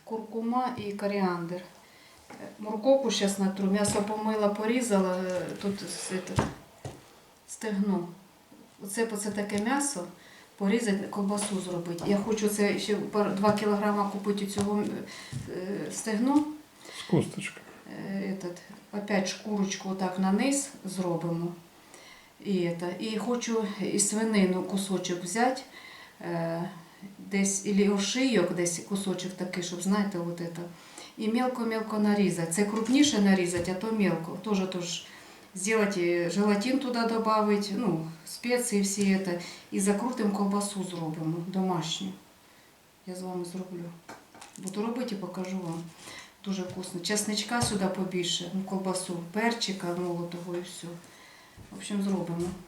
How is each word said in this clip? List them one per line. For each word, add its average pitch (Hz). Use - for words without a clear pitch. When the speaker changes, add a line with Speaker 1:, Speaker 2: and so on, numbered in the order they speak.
Speaker 1:
Куркума 233
і 208
коріандр. 190
Е, -
морковку 233
щас 196
натру, 196
м'ясо 202
помила, 214
порізала, 208
е, 180
тут 202
с-, 175
этот, -
стегно. 196
Оце, 226
оце 202
таке 202
м'ясо, 240
порізати, 202
ковбасу 202
зробити. 175
Я 202
хочу 208
це 202
ще 208
пар-, 196
два 208
кілограма 208
купити 202
цього, 104
е, 185
стегну. 254
Speaker 2:
З -
косточками. -
Speaker 1:
Е, 196
этот, 175
опять 202
шкурочку 196
отак 190
на 190
низ 269
зробимо. 170
І 202
это, 170
і 220
хочу 233
і 202
свинину 202
кусочок 185
взяти, 240
е, 170
десь, -
ілі 202
ошийок, 202
десь 170
кусочок 190
такий, 180
щоб, 175
знаєте, 196
от 170
это. 170
І 220
мелко-мелко 226
нарізати. 190
Це 202
крупніше 226
нарізати, 180
а -
то 220
мелко. 180
Тоже, 196
тож, -
зробити, 180
желатин 208
туди 240
добавити, 214
ну, 165
спеції 240
всі 196
это. 190
І 208
закрутимо 208
ковбасу 202
зробимо, 160
домашню. 185
Я 185
з 185
вами 185
зроблю. 180
Буду 208
робити 233
і 196
покажу 185
вам. 170
Дуже 190
вкусно. 180
Чесничка 208
сюди 190
побільше, 180
ну, 190
ковбасу, 185
перчика 214
молотого 175
і 175
все. -
В -
общем, 202
зробимо. 175